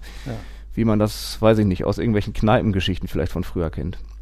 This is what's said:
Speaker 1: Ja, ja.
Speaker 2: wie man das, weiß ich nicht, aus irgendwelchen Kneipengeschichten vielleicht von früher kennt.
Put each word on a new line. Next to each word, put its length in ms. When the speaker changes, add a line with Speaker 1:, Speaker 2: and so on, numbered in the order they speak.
Speaker 1:
Ja, 60
ja. 60
Speaker 2:
wie 100
man 160
das, 420
weiß 160
ich 80
nicht, 180
aus 140
irgendwelchen 360
Kneipengeschichten 760
vielleicht 240
von 100
früher 280
kennt. 280